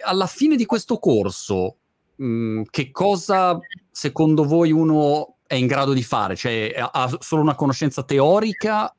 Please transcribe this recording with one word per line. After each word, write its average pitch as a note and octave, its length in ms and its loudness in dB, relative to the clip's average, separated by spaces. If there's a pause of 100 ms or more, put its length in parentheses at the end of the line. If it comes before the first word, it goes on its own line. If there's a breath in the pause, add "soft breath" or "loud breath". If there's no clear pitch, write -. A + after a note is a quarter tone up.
alla G3 240 0
fine D4+ 280 2
di A#3+ 100 2
questo A#3 320 -2
corso, G2 800 0 (440)
mm, A2+ 480 -4
che C3+ 220 -6
cosa F#3 680 0 (320)
secondo D#3 520 2
voi D#3+ 280 2
uno D3+ 680 2 (100)
è C#3 80 -4
in B2+ 120 2
grado C#3 260 0
di B2+ 100 0
fare? G2+ 320 -2
Cioè, A2+ 420 -4
ha, A#2+ 140 -4
ha C3 280 -2
solo D#3+ 220 -2
una D3 140 2
conoscenza C#3 480 -2
teorica G#3 960 0